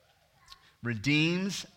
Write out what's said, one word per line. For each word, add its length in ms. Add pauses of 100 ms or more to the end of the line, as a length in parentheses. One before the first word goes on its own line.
(840)
redeems 840 (100)